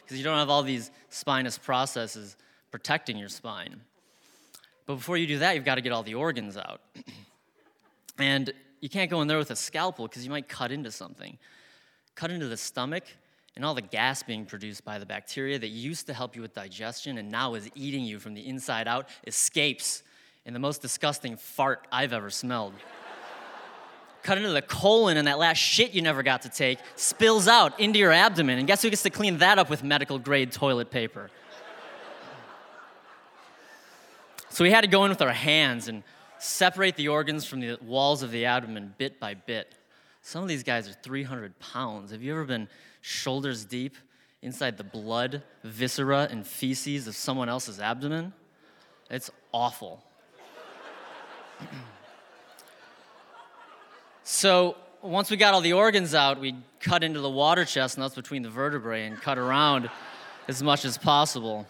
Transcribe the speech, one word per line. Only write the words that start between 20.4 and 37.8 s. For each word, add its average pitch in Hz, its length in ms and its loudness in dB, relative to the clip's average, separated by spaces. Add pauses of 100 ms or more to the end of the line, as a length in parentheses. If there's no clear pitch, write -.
in 117 80 -14
the 120 60 -8
most 143 240 -4
disgusting 135 520 -4
fart - 560 -2
I've 127 220 0
ever 104 160 -4
smelled. 110 460 -4 (1500)
Cut 190 160 0
into 208 140 0
the 143 100 2
colon, 202 560 6
and 147 100 4
that 143 120 2
last 165 180 6
shit - 340 4
you 180 120 0
never 151 180 2
got 127 220 2
to 127 60 -10
take 131 280 0 (180)
spills 220 520 4
out 214 320 8
into 214 180 4
your 190 140 8
abdomen, 165 480 6
and 135 80 0
guess 196 160 4
who 226 80 4
gets 208 120 0
to 196 60 2
clean 185 300 0
that 190 180 8
up 156 140 6
with 151 120 -4
medical-grade 139 680 0
toilet 123 400 0
paper? 110 400 -6 (3250)
So - 140 2
we 175 60 8
had 220 120 10
to 214 60 4
go 196 180 8
in 196 40 6
with 185 120 2
our 127 120 2
hands 127 540 2
and 110 160 -10 (340)
separate 185 580 2
the 147 120 -2
organs 151 380 0
from 135 140 -8
the 120 220 -6